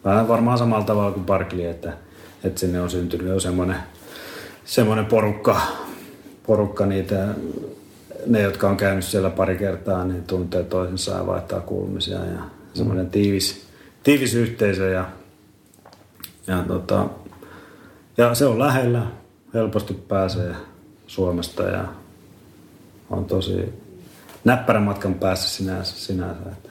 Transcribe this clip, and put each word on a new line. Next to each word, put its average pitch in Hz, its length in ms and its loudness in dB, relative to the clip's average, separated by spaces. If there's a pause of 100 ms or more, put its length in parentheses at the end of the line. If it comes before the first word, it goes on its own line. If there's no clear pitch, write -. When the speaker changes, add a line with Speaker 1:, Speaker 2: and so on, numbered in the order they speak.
Speaker 1:
Vähän 110 220 4
varmaan 117 300 4
samalla 113 280 2
tavalla 104 260 2
kuin 95 140 -4
Barkley, 92 400 0
että, 82 280 -6 (500)
että - 160 -2
sinne 90 220 0
on 87 80 -2
syntynyt 87 380 -2
jo 92 120 0
semmoinen, 90 360 0 (880)
semmoinen 107 400 2
porukka, 107 560 2 (880)
porukka 104 380 2
niitä, 95 420 0 (1000)
ne, 110 140 6
jotka 98 280 2
on 98 80 2
käynyt 98 280 0
siellä 95 240 0
pari 92 280 0
kertaa, 92 480 -2
niin 90 180 -4
tuntee 90 400 -2
toisensa 92 480 -2
ja 92 160 -4
vaihtaa 92 320 -4
kuulumisia 92 580 -6
ja 87 240 -6 (320)
semmoinen 95 320 0
Speaker 2:
Mm. 90 60 -10
Speaker 1:
tiivis, 101 540 2 (380)
tiivis 135 300 4
yhteisö 101 560 2
ja, 92 160 0 (1400)
ja 92 200 0
tota, 95 380 2 (1120)
ja 120 180 6
se 139 100 4
on 117 140 4
lähellä, 127 420 2 (520)
helposti 104 400 0
pääsee 95 580 -2 (560)
Suomesta 90 560 -2
ja 95 220 -2 (1200)
on 92 160 -2
tosi 92 480 -2 (680)
näppärän 117 400 4
matkan 98 300 -2
päässä 92 360 0
sinänsä, 92 460 -4
sinänsä, 90 460 -6 (100)
että. - 200 -18